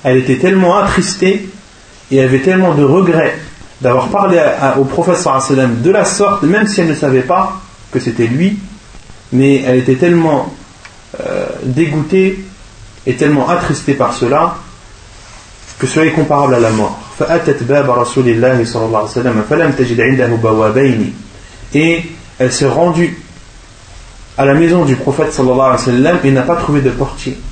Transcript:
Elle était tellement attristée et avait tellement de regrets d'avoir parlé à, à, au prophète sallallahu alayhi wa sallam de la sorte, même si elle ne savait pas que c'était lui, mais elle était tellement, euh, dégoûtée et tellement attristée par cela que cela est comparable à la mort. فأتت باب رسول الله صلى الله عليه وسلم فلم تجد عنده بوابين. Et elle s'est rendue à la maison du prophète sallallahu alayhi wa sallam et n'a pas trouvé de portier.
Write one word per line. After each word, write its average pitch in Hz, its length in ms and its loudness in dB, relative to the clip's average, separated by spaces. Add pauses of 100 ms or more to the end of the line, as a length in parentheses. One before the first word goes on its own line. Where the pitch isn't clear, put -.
Elle 127 140 4
était 131 200 2
tellement 185 400 2
attristée 190 720 0 (600)
et 135 100 4
avait 131 200 2
tellement 185 340 2
de 143 80 4
regrets 165 540 2 (440)
d'avoir 127 280 0
parlé 190 280 2
à, 139 360 2
à, 135 40 0
au 139 60 2
prophète 170 340 0
sallallahu 135 260 -2
alayhi 139 120 0
wa 131 80 2
sallam 117 180 0
de 160 100 2
la 196 140 2
sorte, - 380 0
même 196 240 2
si - 140 -2
elle 170 60 0
ne 151 60 0
savait 131 280 0
pas - 380 -2 (320)
que 127 80 -2
c'était 117 280 -2
lui, 180 320 0 (720)
mais 135 320 2
elle 127 140 2
était 127 180 2
tellement, 160 580 0 (680)
euh, - 280 -6 (160)
dégoûtée 156 800 0 (640)
et - 80 -2
tellement 147 340 2
attristée 165 460 -2
par 123 180 -2
cela 143 440 0 (1200)
que 135 80 -2
cela 156 180 0
est 151 60 2
comparable 143 420 2
à 120 60 2
la 113 100 2
mort. 107 300 -2 (200)
فأتت - 440 -2
باب 135 280 0
رسول 123 360 0
الله 120 380 2
صلى 113 200 -4
الله 107 140 -2
عليه 104 100 -4
وسلم 117 400 -2
فلم 156 220 0
تجد 120 300 0
عنده 123 340 2
بوابين. 110 760 0 (600)
Et 165 300 0 (360)
elle 127 120 0
s'est 139 160 -2
rendue 165 540 0 (1160)
à 135 80 0
la 139 100 4
maison 170 300 2
du 135 100 2
prophète 147 360 -2
sallallahu 127 280 0
alayhi 131 120 4
wa 123 60 2
sallam 131 460 2
et 135 80 2
n'a 135 100 2
pas 160 140 -2
trouvé 147 260 -2
de 127 80 0
portier. 123 480 -6 (140)